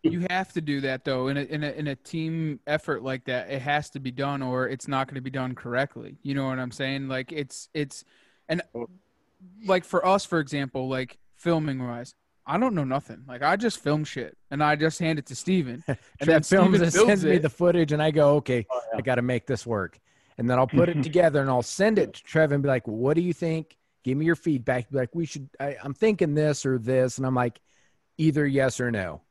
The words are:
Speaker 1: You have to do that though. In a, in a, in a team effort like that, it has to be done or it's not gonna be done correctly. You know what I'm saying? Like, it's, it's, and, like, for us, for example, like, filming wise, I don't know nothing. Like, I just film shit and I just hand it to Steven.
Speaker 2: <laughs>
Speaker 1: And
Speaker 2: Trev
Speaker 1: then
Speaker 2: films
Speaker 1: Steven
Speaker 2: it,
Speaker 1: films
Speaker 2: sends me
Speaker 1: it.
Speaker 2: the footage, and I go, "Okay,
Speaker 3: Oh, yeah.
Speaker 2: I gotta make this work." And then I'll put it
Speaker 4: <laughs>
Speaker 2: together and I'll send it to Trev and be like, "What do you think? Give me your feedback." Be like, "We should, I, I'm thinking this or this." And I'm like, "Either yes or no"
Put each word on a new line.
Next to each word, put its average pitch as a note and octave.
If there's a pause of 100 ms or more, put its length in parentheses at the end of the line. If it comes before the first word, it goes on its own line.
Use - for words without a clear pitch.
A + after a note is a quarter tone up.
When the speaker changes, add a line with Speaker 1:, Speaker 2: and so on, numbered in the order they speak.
Speaker 1:
You E3+
have F#3
to E3+
do C#3+
that C3
though. C3
In C#3
a, C#3+
in D3+
a, D3
in D3+
a C#3
team D#3+
effort D3
like C3
that, B2
it C3+
has D3
to C#3
be C3
done C#3
or B2+
it's C3+
not C3+
gonna C3+
be B2+
done B2+
correctly. B2
You C#3
know C3+
what C3
I'm B2
saying? C3+
Like, C3
it's, D3
it's, D3 (440)
and, E3+ (1040)
like, F#3
for F3+
us, F#3+
for E3+
example, C3+
like, C3 (180)
filming D#3
wise, B2 (320)
I D3
don't A#3+
know D3+
nothing. C3
Like, B2
I D#3
just G#3+
film D3+
shit B2 (140)
and D3
I D3+
just D#3
hand D#3+
it C#3
to C3
Steven. D#3+
Speaker 2:
<laughs> -
Speaker 1:
And C3+ (240)
Speaker 2:
Trev C#3+
Speaker 1:
then D#3+
Speaker 2:
films F#3
Speaker 1:
Steven E3+
Speaker 2:
it, D#3+
Speaker 1:
films G#3
Speaker 2:
sends F#3+
me D3+
Speaker 1:
it. D#3
Speaker 2:
the D3+
footage, E3+
and D3+
I D#3
go, D3
"Okay, B2
Speaker 3:
Oh, B2 (100)
yeah. A2
Speaker 2:
I -
gotta B2
make B2
this B2
work." G2+ (380)
And A#2
then B2+
I'll C3
put E3+
it D3+
Speaker 4:
<laughs> -
Speaker 2:
together D#3
and C3+
I'll B2+
send G#3
it -
to -
Trev D#3
and C#3+
be C#3
like, B2+
"What B2
do E3+
you F3+
think? D#3+ (260)
Give C3
me D#3
your E3+
feedback." B2+
Be C#3
like, B2+
"We E3+
should, C#3 (100)
I, C#3
I'm C#3
thinking F#3
this D3+
or C3+
this." B2+
And C3
I'm C3
like, B2 (600)
"Either D3+
yes C3+
or B2
no" F2+